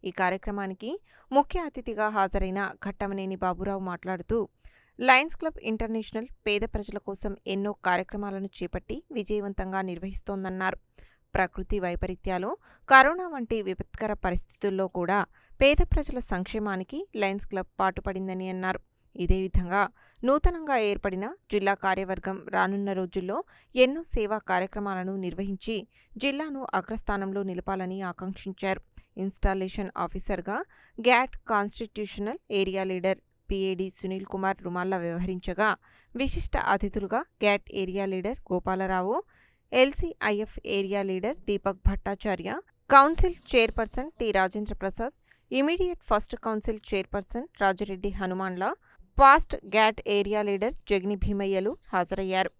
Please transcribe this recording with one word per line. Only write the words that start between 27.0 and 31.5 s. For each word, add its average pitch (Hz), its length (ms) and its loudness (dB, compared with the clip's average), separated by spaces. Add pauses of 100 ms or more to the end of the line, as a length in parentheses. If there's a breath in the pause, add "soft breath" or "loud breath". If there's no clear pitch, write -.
నిలపాలని 190 600 -6
ఆకాంక్షించారు. 190 800 -6 (360 soft breath)
ఇన్‌స్టాలేషన్ 190 840 -2
ఆఫీసర్గా 190 600 -4 (400 soft breath)
గ్యాట్ 247 380 4 (120)
కాన్స్టిట్యూషనల్ 208 920 -4 (120)